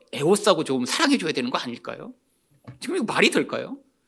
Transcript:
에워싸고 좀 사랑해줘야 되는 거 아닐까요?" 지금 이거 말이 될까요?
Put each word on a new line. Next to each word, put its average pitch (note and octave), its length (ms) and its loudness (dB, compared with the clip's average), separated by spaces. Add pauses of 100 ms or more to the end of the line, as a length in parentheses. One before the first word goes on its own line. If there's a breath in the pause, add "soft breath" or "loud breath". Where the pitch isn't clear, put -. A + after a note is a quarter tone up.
(120)
에워싸고 E3+ 520 2
좀 C3 200 -2
사랑해줘야 G3+ 480 2
되는 C3 180 -2
거 - 80 -2
아닐까요?" - 540 -10 (680)
지금 F4 160 -6
이거 D#4 80 0
말이 G#3 260 4
될까요? - 480 -2 (300)